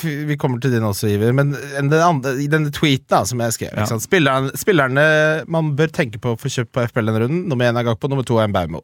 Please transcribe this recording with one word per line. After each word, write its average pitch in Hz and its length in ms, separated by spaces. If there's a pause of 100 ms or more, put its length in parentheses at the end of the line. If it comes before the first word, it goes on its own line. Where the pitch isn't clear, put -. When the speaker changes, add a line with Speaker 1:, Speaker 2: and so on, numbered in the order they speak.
(260)
Speaker 1:
vi 151 100
kommer 131 240
til 135 120
din 117 120
også, 107 240
Iver, 104 260
men 143 220 (220)
en, 139 100
den 156 140
andre, 139 300 (100)
i 147 60
denne 151 240
tweeten 143 360
da, 151 160
som 120 160
jeg 117 140
skrev, - 180
ikke - 60
Speaker 2:
Ja. 107 80
Speaker 1:
sant? 110 160
Spillerne, 135 560
spillerne 156 920
man 156 300
bør 160 140
tenke 113 280
på 120 160
å - 20
få 135 120
kjøpt 123 240
på 123 100
F 117 100
P 127 60
L 110 60
denne 110 160
runden, 165 260
nummer 123 220
en 117 80
er 120 60
Gakpo, 117 260
nummer 135 160
to 117 140
er 110 80
Mbeumo, 87 360